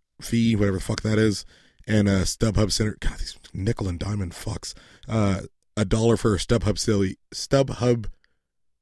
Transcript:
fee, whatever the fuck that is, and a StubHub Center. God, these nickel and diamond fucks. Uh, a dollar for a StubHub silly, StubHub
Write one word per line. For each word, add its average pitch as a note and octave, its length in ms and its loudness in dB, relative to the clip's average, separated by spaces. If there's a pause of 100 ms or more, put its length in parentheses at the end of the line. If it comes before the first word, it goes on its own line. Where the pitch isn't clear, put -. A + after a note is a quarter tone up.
(200)
fee, A#2 360 0
whatever G2 220 2
the - 60 -8
fuck - 180 -4
that G#2+ 160 0
is, G#2+ 260 2 (420)
and G#2+ 220 4
a F#2+ 140 4
StubHub G#2+ 500 0
Center. G#2+ 280 -2
God, - 180 -2
these - 180 -8 (160)
nickel G2+ 360 -2
and F2 100 -6
diamond G2 340 -4
fucks. - 400 -10 (360)
Uh, G2+ 340 0 (340)
a G#2+ 80 2
dollar A2 320 4
for A2 180 2
a F2 40 0
StubHub A2+ 400 0
silly, G2 400 0 (160)
StubHub B2 720 0 (760)